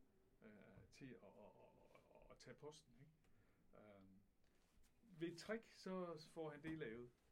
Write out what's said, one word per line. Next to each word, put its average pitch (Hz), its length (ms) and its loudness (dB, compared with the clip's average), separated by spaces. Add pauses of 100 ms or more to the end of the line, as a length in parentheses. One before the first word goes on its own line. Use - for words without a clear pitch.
(420)
øh, 107 500 -8
til - 140 -4
at, 117 180 -4
at, 98 60 -8
at, - 680 -10
at, - 360 -10
at 127 60 -6
tage 127 180 -2
posten, 147 440 -2
ikke? 147 120 -10 (640)
Øh, 104 260 -10 (1200)
ved 170 100 10
et 170 60 0
trick, 220 340 4
så 180 460 4 (160)
får 160 160 6
han 147 140 0
det 160 140 6
lavet, 123 340 4 (200)